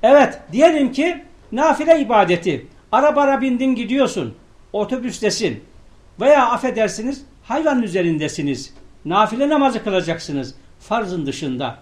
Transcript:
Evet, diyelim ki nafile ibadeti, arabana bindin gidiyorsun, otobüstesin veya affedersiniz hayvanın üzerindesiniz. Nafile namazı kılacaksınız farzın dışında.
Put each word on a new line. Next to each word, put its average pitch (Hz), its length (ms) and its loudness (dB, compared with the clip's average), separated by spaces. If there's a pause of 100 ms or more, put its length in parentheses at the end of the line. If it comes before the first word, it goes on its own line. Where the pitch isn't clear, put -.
Evet, 262 360 6 (120)
diyelim 285 400 4
ki 320 320 -2 (280)
nafile 311 480 2
ibadeti, 196 680 0 (240)
arabana 277 500 2
bindin 262 340 0
gidiyorsun, 226 580 -2 (400)
otobüstesin 214 920 -4 (580)
veya 262 280 4
affedersiniz 226 760 -4 (180)
hayvanın 277 380 -2
üzerindesiniz. 156 920 -4 (320)
Nafile 214 440 0
namazı 269 340 0
kılacaksınız 160 720 -4 (240)
farzın 180 460 -4
dışında. 131 560 -6